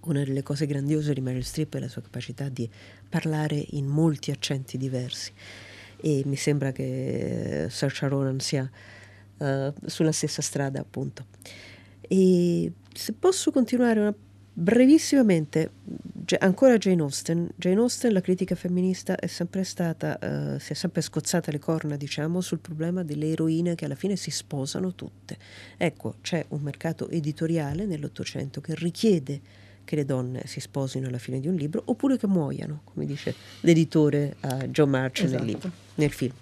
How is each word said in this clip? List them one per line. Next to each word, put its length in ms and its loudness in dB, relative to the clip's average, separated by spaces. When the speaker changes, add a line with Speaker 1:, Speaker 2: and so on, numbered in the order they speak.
Speaker 1:
Una 240 0
delle 180 -2
cose 240 -2
grandiose 480 0
di 80 -4
Meryl 220 -4
Streep 320 -6
è 40 -4
la 80 -6
sua 140 -10
capacità 480 -8
di 180 -4
parlare 600 -2
in 160 -4
molti 440 2
accenti 460 -6
diversi, 560 -6
e 300 0
mi 100 -2
sembra 360 0
che, 920 -4
eh, 60 -4
Saoirse 380 -2
Ronan 320 0
sia, 300 -2
eh, 320 0
sulla 260 2
stessa 300 -2
strada, 380 -2
appunto. 460 -8
E 720 4
se 200 -8
posso 380 2
continuare 500 4
una... 140 2
brevissimamente, 1200 6
Ge-, 260 0
ancora 400 8
Jane 240 4
Austen. 540 -2
Jane 240 2
Austen, 320 2
la 80 4
critica 340 0
femminista, 640 0
è 100 -6
sempre 380 -4
stata, 540 -4
eh, 60 -6
si 120 -8
è 20 -4
sempre 280 -2
scozzata 480 -2
le 80 -4
corna, 380 -2
diciamo, 440 -2
sul 180 -4
problema 440 -4
delle 280 -4
eroine 440 2
che 100 -8
alla 100 -4
fine 220 -2
si 140 -6
sposano 640 -4
tutte. 420 -14
Ecco, 460 -4
c'è 260 -2
un 140 -6
mercato 460 -4
editoriale 800 -2
nell'Ottocento 720 -6
che 140 -8
richiede 680 0
che 120 -4
le 80 2
donne 400 -2
si 160 -10
sposino 480 -4
alla 100 -6
fine 220 -6
di 80 -4
un 60 0
libro, 320 -2
oppure 320 2
che 80 -2
muoiano, 580 0
come 220 -6
dice 280 -4
l'editore 800 4
a 260 -4
Jo 200 4
March 340 0
nel 80 2
Speaker 2:
Esatto. 160 0
Speaker 1:
libro, 260 -4
nel 180 2
film. 300 -4